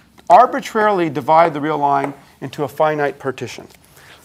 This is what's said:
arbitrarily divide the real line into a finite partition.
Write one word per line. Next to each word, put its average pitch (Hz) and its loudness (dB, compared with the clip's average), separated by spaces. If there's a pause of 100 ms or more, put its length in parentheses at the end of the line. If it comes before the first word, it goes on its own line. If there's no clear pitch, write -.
(300)
arbitrarily 214 2
divide 151 2
the 143 -8
real 151 -2
line 143 -2 (280)
into 147 -8
a - -4
finite 147 -2
partition. 127 -10 (600)